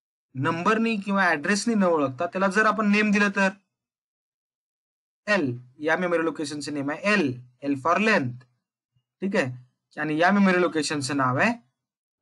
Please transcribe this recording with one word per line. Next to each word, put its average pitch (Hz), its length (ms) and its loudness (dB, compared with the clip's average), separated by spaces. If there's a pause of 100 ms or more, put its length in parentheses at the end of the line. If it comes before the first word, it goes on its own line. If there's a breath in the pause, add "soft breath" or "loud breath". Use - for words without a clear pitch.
(340)
नंबरनी 185 640 0
किंवा 196 280 0
ॲड्रेसनी 180 500 0
न 196 100 4
ओळखता 156 420 0
त्याला 190 220 0
जर 208 180 2
आपण 208 240 2
name 214 200 2
दिलं 208 260 2
तर 196 120 2 (1800)
L, 160 320 -2 (200)
या 156 180 -2
memory 175 280 0
लोकेशनचं 151 500 -6
name 143 160 -6
आहे 185 220 -4
L, 151 280 0 (220)
एल 143 120 -4
for 165 220 0
length, 185 420 0 (840)
ठीक 196 160 -4
आहे, 131 300 -4 (340)
आणि 151 180 -4
या 170 120 4
memory 190 300 4
लोकेशनचं 147 560 -2
नाव 131 220 0
आहे 208 140 2 (680)